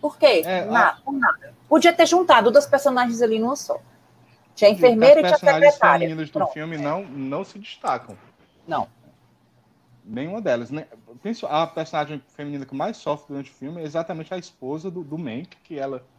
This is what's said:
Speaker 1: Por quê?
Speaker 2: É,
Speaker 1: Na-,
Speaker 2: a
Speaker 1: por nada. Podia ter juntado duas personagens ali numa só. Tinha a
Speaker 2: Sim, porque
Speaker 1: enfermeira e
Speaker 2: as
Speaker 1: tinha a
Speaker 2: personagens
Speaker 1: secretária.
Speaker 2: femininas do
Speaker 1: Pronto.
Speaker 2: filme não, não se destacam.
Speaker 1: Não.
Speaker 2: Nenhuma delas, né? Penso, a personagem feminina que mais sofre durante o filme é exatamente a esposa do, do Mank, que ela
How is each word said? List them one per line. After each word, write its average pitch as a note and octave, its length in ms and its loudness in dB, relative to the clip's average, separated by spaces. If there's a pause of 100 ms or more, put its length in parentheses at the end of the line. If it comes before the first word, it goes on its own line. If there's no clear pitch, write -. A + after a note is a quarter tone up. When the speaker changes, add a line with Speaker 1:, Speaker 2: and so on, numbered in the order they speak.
Speaker 1:
Por D4 160 -6
quê? A#3 280 4
Speaker 2:
É, F3+ 200 -4
Speaker 1:
Na-, G#3+ 240 2
Speaker 2:
a - 60 -4
Speaker 1:
por - 180 -12
nada. B3 400 -4 (160)
Podia D#4+ 240 4
ter E4+ 120 6
juntado D4+ 460 4
duas C#4+ 140 6
personagens B3 560 0
ali A3 180 0
numa B3 160 -2
só. - 240 -8 (720)
Tinha G#3 160 4
a A3 40 2
Speaker 2:
Sim, F#3 80 -2
porque B3 60 6
Speaker 1:
enfermeira B3 340 8
e - 20 2
Speaker 2:
as D4 160 2
Speaker 1:
tinha C#4 120 4
a - 20 4
Speaker 2:
personagens D4 200 6
Speaker 1:
secretária. G3 280 2
Speaker 2:
femininas D#3 280 -6
do - 40 -20
Speaker 1:
Pronto. E3 180 -2
Speaker 2:
filme D#3 260 -10
não, D3+ 260 -6
não C#3 420 -8
se - 120 -20
destacam. B2 600 -8 (500)
Speaker 1:
Não. D3 220 -6 (1120)
Speaker 2:
Nenhuma D3+ 380 -10
delas, A#2+ 280 -4
né? D3+ 180 -12 (340)
Penso, A3+ 260 -10
a D#3 180 -2
personagem D3+ 560 -8 (140)
feminina C#3+ 300 -12
que C3+ 100 -16
mais F#3 220 -8
sofre D3 320 -8
durante C#3 200 -12
o - 40 -20
filme E3 280 -16
é D#3+ 40 -12
exatamente D#3+ 480 -10
a F#3 40 -10
esposa D#3+ 540 -12
do, E3+ 140 -12
do C#3+ 120 -12
Mank, C#3+ 460 -12
que D3+ 160 -14
ela C3+ 260 -10 (140)